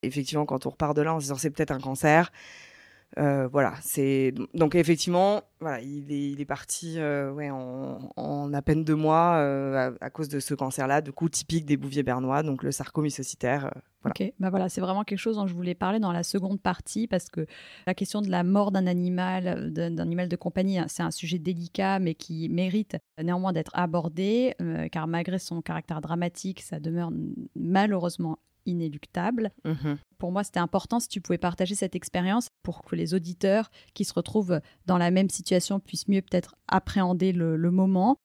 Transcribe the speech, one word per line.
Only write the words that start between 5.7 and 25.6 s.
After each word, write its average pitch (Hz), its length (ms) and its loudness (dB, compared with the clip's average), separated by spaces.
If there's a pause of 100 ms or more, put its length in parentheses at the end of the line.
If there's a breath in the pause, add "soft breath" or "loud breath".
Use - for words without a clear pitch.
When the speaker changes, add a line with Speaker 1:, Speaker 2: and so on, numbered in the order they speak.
Speaker 1:
il 143 320 -8
est, 143 180 -2
il 143 120 -6
est - 20 -4
parti, 160 540 -6
euh, 143 340 0
ouais, 147 160 -6
en, 131 680 -8
en 143 360 -4
à 143 80 0
peine 156 240 2
deux 156 120 2
mois, 160 400 6
euh, 135 600 2
à, - 60 -10
à 127 60 -6
cause 156 180 -6
de 147 120 -2
ce - 120 -4
cancer-là, 135 480 0
du 147 100 -8
coup, 165 200 0
typique 160 340 -2
des 143 140 2
bouviers 139 240 -2
bernois, 131 400 0
donc 139 200 -2
le 143 80 0
sarcome 147 340 -2
mycocitaire, 135 600 -2
euh, 135 160 -8 (220)
voilà. - 180 -2
Speaker 2:
Ok, 196 180 -2
bah 185 120 0
voilà, 185 180 2
c'est 185 140 -4
vraiment 190 220 -2
quelque 196 140 -4
chose 226 180 -2
dont 202 100 0
je 175 80 -2
voulais 175 200 -2
parler 190 260 0
dans 190 120 0
la 170 100 0
seconde 190 380 -2
partie, 214 480 -4
parce 180 220 -2
que 160 160 -6 (400 loud breath)
la 190 80 0
question 196 260 -4
de 202 80 -2
la 180 160 2
mort 196 280 4
d'un 190 140 2
animal, 180 600 0
euh, 160 220 -4
d'un, 165 200 -2
d'un 165 120 -4
animal 170 260 -2
de 175 80 -2
compagnie, 190 420 0
hein, 165 80 0
c'est - 160 -6
un 165 80 -2
sujet 170 280 -4
délicat, 185 640 -2
mais 170 140 0
qui 160 360 -6
mérite 180 480 0 (220)
néanmoins 180 340 0
d'être 160 180 -4
abordé, 180 880 0
euh, 160 280 -2
car 156 180 -4
malgré 170 320 -2
son 170 240 -6